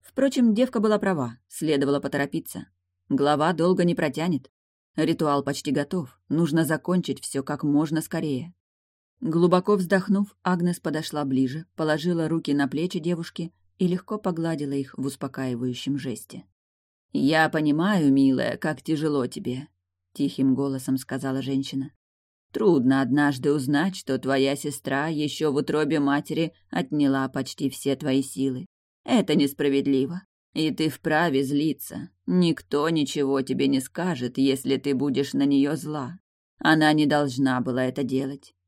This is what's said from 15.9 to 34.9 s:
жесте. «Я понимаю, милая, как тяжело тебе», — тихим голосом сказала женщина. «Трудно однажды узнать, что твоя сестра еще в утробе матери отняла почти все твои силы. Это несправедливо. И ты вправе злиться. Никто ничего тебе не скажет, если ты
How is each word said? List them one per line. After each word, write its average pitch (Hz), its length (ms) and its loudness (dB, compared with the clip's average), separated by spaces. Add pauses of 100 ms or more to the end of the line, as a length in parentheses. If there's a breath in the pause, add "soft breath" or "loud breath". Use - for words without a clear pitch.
жесте. 123 460 -10 (680)
«Я 156 360 4
понимаю, 156 640 2
милая, 131 440 2
как 156 260 -4
тяжело 147 440 0
тебе», — 131 400 -8 (480)
тихим 135 400 0
голосом 135 420 -2
сказала 135 460 -4
женщина. 135 500 -4 (600)
«Трудно 135 500 4
однажды 143 500 2
узнать, 147 420 0
что 131 240 -4
твоя 135 380 2
сестра 139 520 -4
еще 151 440 -2
в 131 40 0
утробе 151 440 0
матери 147 540 -2 (160)
отняла 135 580 0
почти 135 400 -4
все 135 260 -2
твои 135 280 0
силы. 135 420 -4 (400)
Это 208 300 2
несправедливо. 139 880 0 (320)
И 156 160 0
ты 156 180 -2
вправе 156 560 0
злиться. 143 640 -4 (180)
Никто 165 600 2
ничего 139 540 0
тебе 131 260 0
не 135 120 2
скажет, 131 580 -4
если 135 380 0
ты 139 180 -2